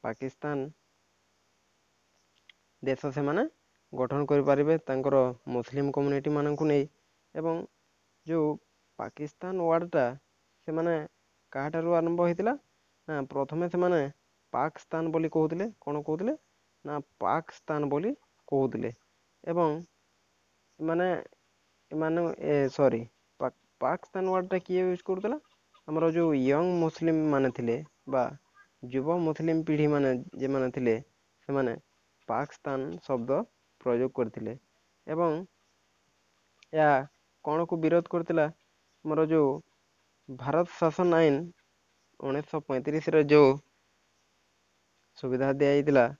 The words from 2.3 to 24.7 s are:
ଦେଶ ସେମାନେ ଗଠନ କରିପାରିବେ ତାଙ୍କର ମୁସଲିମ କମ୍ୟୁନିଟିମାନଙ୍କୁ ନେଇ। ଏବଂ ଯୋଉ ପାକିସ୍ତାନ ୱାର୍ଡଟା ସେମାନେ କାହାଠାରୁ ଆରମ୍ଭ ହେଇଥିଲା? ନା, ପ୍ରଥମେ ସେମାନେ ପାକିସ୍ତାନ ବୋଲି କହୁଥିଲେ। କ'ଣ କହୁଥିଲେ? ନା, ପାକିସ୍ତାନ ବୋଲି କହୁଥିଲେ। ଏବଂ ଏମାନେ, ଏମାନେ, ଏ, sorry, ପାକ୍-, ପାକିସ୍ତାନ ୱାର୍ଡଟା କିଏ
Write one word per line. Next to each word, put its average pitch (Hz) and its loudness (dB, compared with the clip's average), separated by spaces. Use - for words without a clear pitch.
ଦେଶ 135 -4
ସେମାନେ 147 -2
ଗଠନ 139 -2
କରିପାରିବେ 143 4
ତାଙ୍କର 135 2
ମୁସଲିମ 131 -2
କମ୍ୟୁନିଟିମାନଙ୍କୁ 147 -2
ନେଇ। 147 2
ଏବଂ 165 -4
ଯୋଉ 156 0
ପାକିସ୍ତାନ - -10
ୱାର୍ଡଟା 165 2
ସେମାନେ 165 -2
କାହାଠାରୁ 160 -2
ଆରମ୍ଭ 170 2
ହେଇଥିଲା? 196 0
ନା, 156 -8
ପ୍ରଥମେ 139 -4
ସେମାନେ 175 2
ପାକିସ୍ତାନ 160 -4
ବୋଲି 160 0
କହୁଥିଲେ। 165 0
କ'ଣ 147 -6
କହୁଥିଲେ? 190 -4
ନା, 147 -6
ପାକିସ୍ତାନ 147 -4
ବୋଲି 156 -2
କହୁଥିଲେ। 123 -2
ଏବଂ 170 0
ଏମାନେ, 165 -2
ଏମାନେ, 160 -2
ଏ, 147 0
sorry, 123 2
ପାକ୍-, 131 -6
ପାକିସ୍ତାନ 175 -4
ୱାର୍ଡଟା 185 -2
କିଏ 180 -2